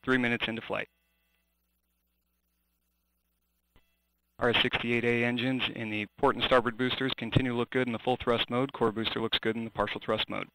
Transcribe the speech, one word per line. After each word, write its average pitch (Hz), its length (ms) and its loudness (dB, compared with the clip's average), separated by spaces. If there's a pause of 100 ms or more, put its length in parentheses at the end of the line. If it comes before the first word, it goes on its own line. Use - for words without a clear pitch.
Three 131 120 4
minutes 120 300 0
into 113 140 -6
flight. 104 260 -6 (3500)
R 120 120 4
S 113 100 2
sixty-eight 120 420 0
A 120 220 4
engines 123 380 0 (120)
in 113 140 -6
the 107 160 -4 (120)
port 131 200 4
and 120 80 -2
starboard 120 320 4
boosters 127 400 -2
continue 120 340 0
to 117 60 -2
look 120 140 -2
good 127 160 0
in 117 60 -4
the 110 60 -4
full 127 240 -2
thrust 117 260 0
mode. 127 220 -2
Core 113 220 0
booster 107 260 -4
looks 113 200 -2
good 113 180 -2
in 113 80 -6
the 110 60 -10
partial 104 320 -2
thrust 107 260 -2
mode. 98 260 -6